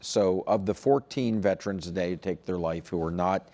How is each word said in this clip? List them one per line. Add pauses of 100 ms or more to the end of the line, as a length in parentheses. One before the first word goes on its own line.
So
of
the
fourteen
veterans
a
day
who
take
their
life
who
are
not